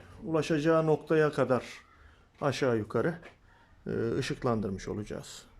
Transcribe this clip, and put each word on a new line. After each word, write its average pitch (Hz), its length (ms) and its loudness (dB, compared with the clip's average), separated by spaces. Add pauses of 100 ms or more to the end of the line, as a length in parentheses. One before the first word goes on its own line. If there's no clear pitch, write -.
(240)
ulaşacağı 160 640 2
noktaya 151 460 4
kadar 127 320 2 (760)
aşağı 127 380 2
yukarı, 120 400 0 (680)
e, - 40 -4 (280)
ışıklandırmış 110 680 -2
olacağız. - 580 -10 (120)